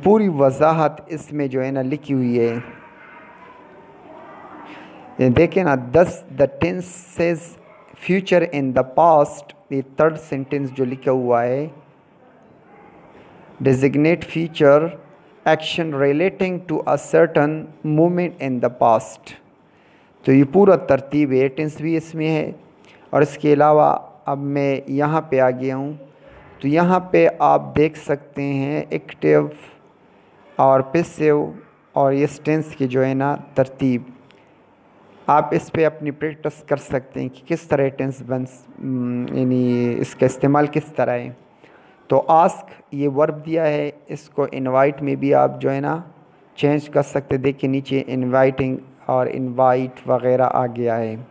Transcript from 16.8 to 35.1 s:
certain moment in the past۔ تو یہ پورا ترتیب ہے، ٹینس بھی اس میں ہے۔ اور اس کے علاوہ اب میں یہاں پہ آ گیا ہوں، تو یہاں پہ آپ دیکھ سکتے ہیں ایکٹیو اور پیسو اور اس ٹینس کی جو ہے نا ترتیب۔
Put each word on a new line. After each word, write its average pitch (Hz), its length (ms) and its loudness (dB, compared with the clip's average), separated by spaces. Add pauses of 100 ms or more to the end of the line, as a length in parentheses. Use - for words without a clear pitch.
certain 160 400 2 (300)
moment 165 600 0
in 131 40 -2
the 120 180 -2 (120)
past۔ - 520 0 (880)
تو 139 100 2
یہ 139 200 6
پورا 190 240 6
ترتیب 143 560 -2
ہے، 131 160 2
ٹینس 151 320 -6
بھی 160 160 -2
اس 160 180 -8
میں 156 140 -4
ہے۔ 156 240 -2 (580)
اور 139 120 2
اس 147 160 -2
کے 147 140 2
علاوہ 147 440 4 (280)
اب 139 140 -4
میں 139 480 -2
یہاں 147 340 -2
پہ 156 200 -2
آ 127 100 4
گیا 131 260 -6
ہوں، 143 160 -8 (680)
تو 139 80 -4
یہاں 175 320 2
پہ 170 280 2 (100)
آپ 147 380 0
دیکھ 151 220 0
سکتے 143 440 -8
ہیں 139 480 -4
ایکٹیو 151 560 0 (1120)
اور 135 240 4
پیسو 151 720 -2 (420)
اور 139 200 0
اس 139 320 -2
ٹینس 156 320 -4
کی 135 120 -2
جو 131 180 0
ہے 135 80 -2
نا 139 220 -2 (180)
ترتیب۔ 131 480 -2 (1200)